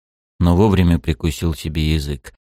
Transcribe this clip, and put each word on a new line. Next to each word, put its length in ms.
но 140
вовремя 420
прикусил 560
себе 400
язык. 400